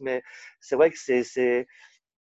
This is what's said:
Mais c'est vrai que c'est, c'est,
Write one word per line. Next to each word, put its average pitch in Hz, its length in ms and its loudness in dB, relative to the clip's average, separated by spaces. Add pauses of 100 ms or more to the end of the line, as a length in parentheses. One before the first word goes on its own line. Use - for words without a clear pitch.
Mais 131 220 -6 (380)
c'est - 140 -6
vrai 156 160 6
que - 80 -12
c'est, 123 240 0
c'est, 123 460 -2 (580)